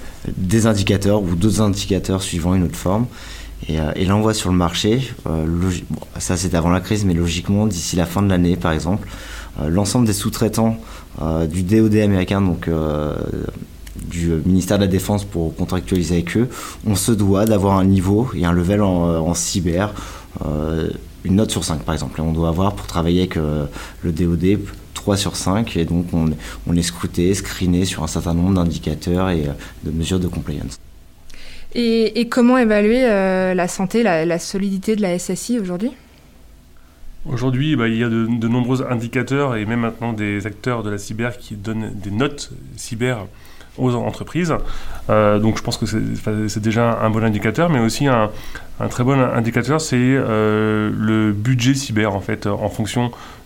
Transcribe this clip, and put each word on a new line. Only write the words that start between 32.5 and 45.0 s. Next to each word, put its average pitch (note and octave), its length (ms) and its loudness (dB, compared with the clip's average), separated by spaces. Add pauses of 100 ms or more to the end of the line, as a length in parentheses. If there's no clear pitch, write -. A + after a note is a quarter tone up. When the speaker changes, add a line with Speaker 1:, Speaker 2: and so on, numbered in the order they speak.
Speaker 2:
évaluer, A3 480 4
euh, F#3 480 2
la F3+ 140 0
santé, G3 340 0
la, E3+ 240 2
la E3+ 120 0
solidité G3 560 -2
de G#3 60 0
la F3+ 140 0
S F3+ 160 -4
S - 180 -6
I A#3+ 100 0
aujourd'hui ? F#3 340 -4 (1400)
Speaker 3:
Aujourd'hui, C3 480 0
bah, A#2 120 2
il A2+ 80 2
y A#2 80 2
a A#2+ 40 2
de, A2+ 180 2
de A2+ 220 0
nombreux B2 400 2
indicateurs B2+ 680 -2
et G#2+ 80 -2
même A#2 160 0
maintenant A#2 320 -2
des G#2 340 -2
acteurs A#2 360 -4
de G#2 80 -4
la G2+ 80 -4
cyber A2+ 400 -6
qui - 180 -12
donnent G#2+ 380 -6
des G2+ 160 -8
notes A2+ 420 -2 (240)
cyber A2+ 500 -4 (520)
aux B2+ 160 2
entreprises. A#2+ 600 -2 (560)